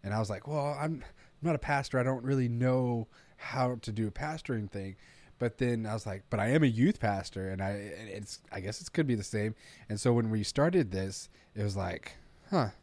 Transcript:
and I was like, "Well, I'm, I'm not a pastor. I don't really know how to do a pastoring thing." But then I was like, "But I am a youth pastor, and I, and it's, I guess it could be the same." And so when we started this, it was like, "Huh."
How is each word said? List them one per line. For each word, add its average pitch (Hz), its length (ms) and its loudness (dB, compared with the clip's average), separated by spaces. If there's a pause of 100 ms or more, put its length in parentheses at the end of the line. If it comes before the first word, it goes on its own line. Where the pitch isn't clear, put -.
and 101 100 -4
I 107 60 0
was 107 120 -2
like, 98 180 -8
"Well, 147 300 -2
I'm, 151 240 -4
I'm - 0 - (400)
not 160 120 2
a 139 40 0
pastor. 139 400 0
I 123 40 4
don't 127 220 0
really 131 240 2
know 123 580 2 (300)
how 127 460 -2
to 110 100 -6
do 110 160 0
a - 20 -2
pastoring 135 600 -4
thing." 98 260 -8 (420)
But 120 200 -2
then 120 280 0
I 107 80 -2
was 107 120 -6
like, 98 240 -8
"But 107 100 0
I 107 80 2
am 156 140 6
a 143 60 6
youth 123 320 4
pastor, 95 480 -2
and 95 140 -4
I, 98 80 0
and 101 380 -8
it's, 98 320 -10 (120)
I - 80 -8
guess 98 200 -6
it - 120 -14
could 156 140 2
be 123 80 4
the 104 100 0
same." 110 300 -2 (340)
And 104 120 -2
so 123 120 6
when 117 180 4
we 110 120 2
started 147 480 4
this, 95 380 -4 (260)
it 107 80 -4
was 101 140 0
like, 90 400 -6 (340)
"Huh." 143 180 2 (140)